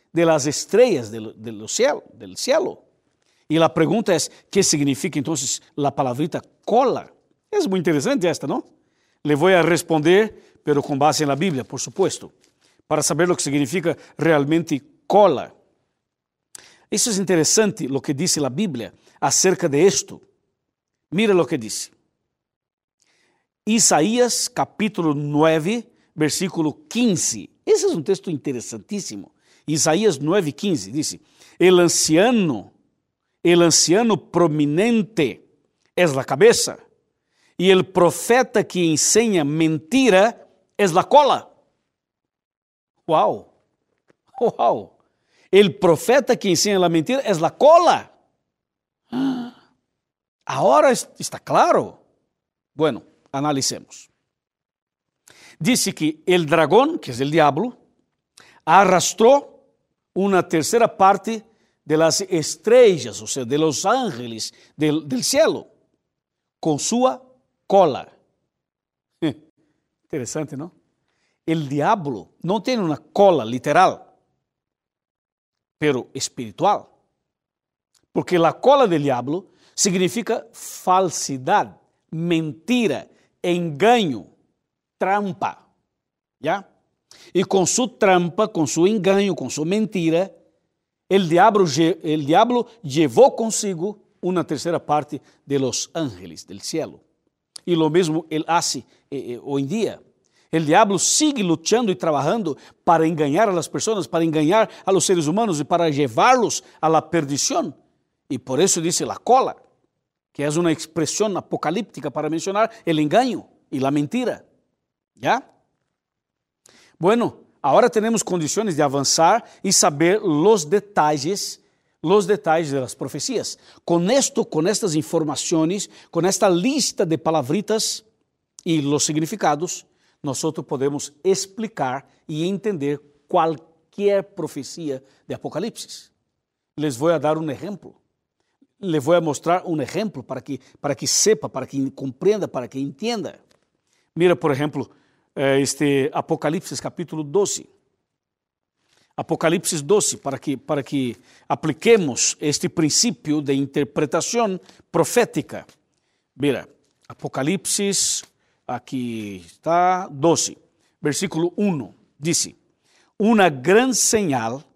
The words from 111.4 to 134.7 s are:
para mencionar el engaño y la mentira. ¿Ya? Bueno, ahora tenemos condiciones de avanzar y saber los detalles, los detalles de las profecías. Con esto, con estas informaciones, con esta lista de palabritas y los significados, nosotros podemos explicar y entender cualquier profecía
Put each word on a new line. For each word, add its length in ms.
para 200
mencionar 420
el 140
engaño 500
y 100
la 120
mentira. 540
¿Ya? 340
Bueno, 420
ahora 280
tenemos 340
condiciones 540
de 60
avanzar 600
y 80
saber 500
los 480
detalles, 920
los 260
detalles 440
de 80
las 160
profecías. 640
Con 280
esto, 360
con 200
estas 280
informaciones, 920
con 160
esta 240
lista 560
de 120
palabritas 880
y 180
los 220
significados, 800
nosotros 420
podemos 480
explicar 840
y 200
entender 540
cualquier 1080
profecía 680